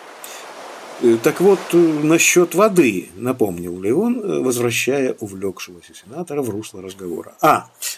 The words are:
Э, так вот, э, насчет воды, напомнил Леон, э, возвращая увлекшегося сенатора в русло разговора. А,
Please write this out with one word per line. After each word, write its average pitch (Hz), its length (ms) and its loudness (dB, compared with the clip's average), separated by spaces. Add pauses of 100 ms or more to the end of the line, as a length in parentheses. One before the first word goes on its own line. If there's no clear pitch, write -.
(1000)
Э, 117 220 4
так 151 160 0
вот, 185 200 6 (120)
э, 170 60 4
насчет 165 760 4
воды, 175 600 2
напомнил 95 640 -4
Леон, 196 400 0
э, 165 220 -2
возвращая 123 800 0
увлекшегося 95 720 -10
сенатора 147 480 -8
в 120 80 -4
русло 101 320 -10
разговора. 92 600 -12
А, 143 280 2 (280)